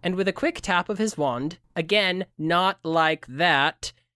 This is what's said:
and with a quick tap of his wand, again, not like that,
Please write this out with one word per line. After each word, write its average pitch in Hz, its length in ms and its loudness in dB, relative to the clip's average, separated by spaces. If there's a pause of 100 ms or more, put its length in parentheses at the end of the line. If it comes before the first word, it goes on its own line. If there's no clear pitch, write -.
and 180 140 -2
with 190 120 0
a 190 60 0
quick - 280 -2
tap 175 280 0
of 202 80 -4
his 220 200 -2
wand, 139 400 -2 (180)
again, 185 500 0 (120)
not 175 460 0
like 160 440 0
that, 147 680 0 (220)